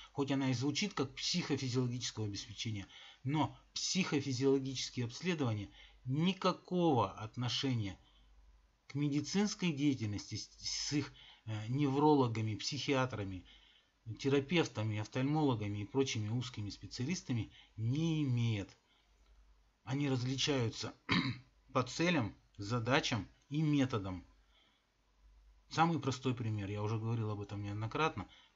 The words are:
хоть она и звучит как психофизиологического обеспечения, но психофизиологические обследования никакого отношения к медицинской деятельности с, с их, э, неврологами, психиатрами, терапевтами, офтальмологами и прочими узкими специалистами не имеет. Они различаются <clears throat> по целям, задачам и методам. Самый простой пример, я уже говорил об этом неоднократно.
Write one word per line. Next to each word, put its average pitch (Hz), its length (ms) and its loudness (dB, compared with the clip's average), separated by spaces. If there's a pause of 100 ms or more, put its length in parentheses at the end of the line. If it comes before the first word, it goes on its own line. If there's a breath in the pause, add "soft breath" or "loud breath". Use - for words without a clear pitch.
(120)
хоть 143 200 -2
она 135 180 2
и 127 40 2
звучит 147 380 0
как - 220 -4
психофизиологического 127 1120 -2
обеспечения, 101 600 -6 (380 loud breath)
но 143 320 0 (160)
психофизиологические 135 1300 0
обследования 120 640 -2 (340 loud breath)
никакого 160 1080 2
отношения 117 840 -2 (920 soft breath)
к - 60 -8
медицинской 147 720 0
деятельности 113 640 0
с, - 140 -8 (100)
с - 360 -6
их, 139 180 -2 (320 loud breath)
э, 107 240 -6
неврологами, 131 880 4
психиатрами, 120 880 -2 (720 loud breath)
терапевтами, 135 800 0
офтальмологами 123 840 0
и - 20 -6
прочими 123 440 -2
узкими 113 420 -4
специалистами 123 840 -4 (240 loud breath)
не 151 480 0
имеет. 117 520 0 (1080 soft breath)
Они 139 260 0
различаются 127 800 0 (140)
<clears throat> - 680 -2
по 127 120 2
целям, 160 500 0 (220)
задачам 117 720 0 (200)
и 147 140 -2
методам. 123 640 0 (1400 soft breath)
Самый 160 320 2
простой 127 340 0
пример, 107 340 -2
я 104 140 -4
уже 110 160 0
говорил 113 320 -2
об 104 100 -4
этом 104 220 -6
неоднократно. 110 640 -2 (280 loud breath)